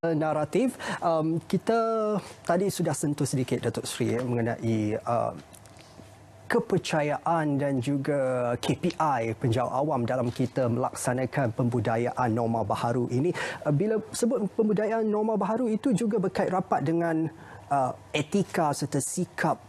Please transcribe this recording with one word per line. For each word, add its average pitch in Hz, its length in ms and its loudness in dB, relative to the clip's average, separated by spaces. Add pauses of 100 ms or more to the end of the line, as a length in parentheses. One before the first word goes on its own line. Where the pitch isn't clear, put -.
(140)
Naratif, 156 640 2 (240)
um, 160 420 2
kita 226 320 2 (720)
tadi 180 260 2
sudah 160 240 0
sentuh 143 320 -2
sedikit, 127 320 -2
Datuk 117 240 -2
Seri, 113 320 -2
ya, 120 80 0
mengenai, 113 800 0
uh, 117 300 0 (1160)
kepercayaan 151 1120 0
dan 139 160 0
juga 131 800 0
K - 240 -2
P 175 160 0
I 120 400 0
penjawat 120 320 0
awam 131 400 0
dalam 123 240 0
kita 127 320 0
melaksanakan 127 880 0
pembudayaan 120 800 0
norma 117 320 0
baharu 120 480 0
ini. 147 240 0 (320)
Uh, - 0 -
bila 208 320 2 (160)
sebut 226 400 0
pembudayaan 214 480 2
norma 214 320 2
baharu 220 320 0
itu 220 240 0
juga 214 240 2
berkait 185 320 0
rapat 185 400 0
dengan, 165 400 0 (400)
uh, 135 240 0 (240)
etika 156 560 0
serta - 240 -4
sikap - 720 -2